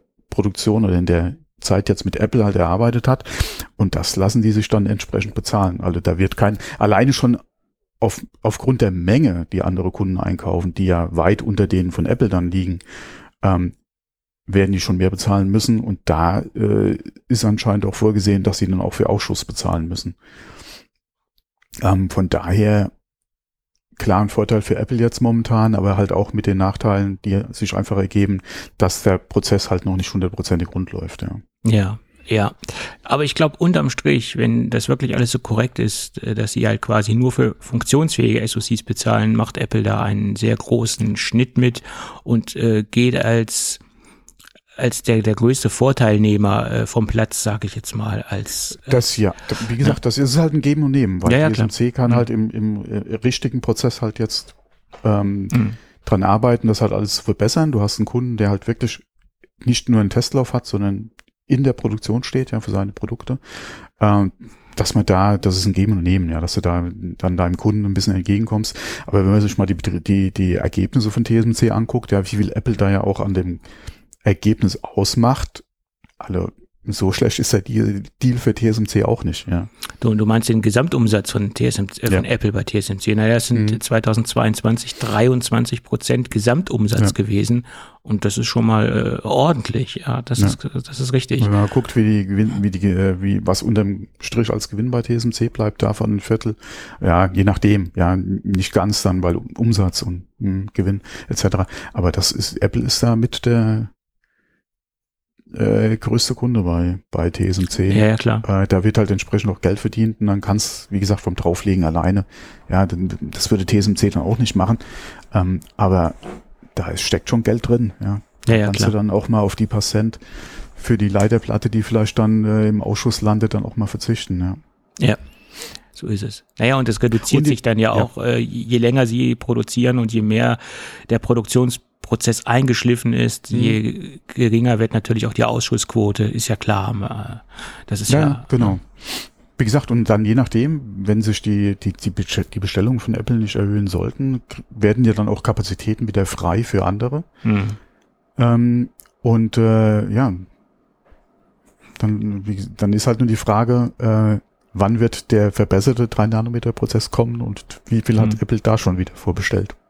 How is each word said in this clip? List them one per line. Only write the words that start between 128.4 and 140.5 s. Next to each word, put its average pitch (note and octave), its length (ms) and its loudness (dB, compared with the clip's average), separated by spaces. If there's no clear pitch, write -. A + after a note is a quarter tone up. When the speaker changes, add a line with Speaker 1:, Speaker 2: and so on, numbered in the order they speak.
Speaker 2:
länger A#2+ 280 4
sie B2 280 0
produzieren A#2+ 640 0
und A2+ 140 0
je A2+ 100 0
mehr A2+ 360 2
der A2+ 100 2
Produktionsprozess - 1300 -2
eingeschliffen A#2+ 680 2
ist, A#2+ 380 -2
Speaker 1:
Mhm. - 80 0
Speaker 2:
je A2 680 -2
geringer A#2 520 2
wird A2+ 140 0
natürlich A2+ 320 -2
auch A2+ 80 -4
die A#2+ 100 0
Ausschussquote, A2+ 800 0
ist A2 240 -2
ja A2+ 80 -2
klar. G#2 880 -4
Äh, - 80 -20
das G2+ 140 -4
ist G#2+ 100 -2
Speaker 1:
Ja, C#3+ 100 4
Speaker 2:
ja C#3 280 0
Speaker 1:
genau. G#2+ 300 2
Wie B2 80 0
gesagt, C3 240 0
und A#2 180 2
dann G#2+ 160 4
je G#2+ 120 2
nachdem, C3+ 460 0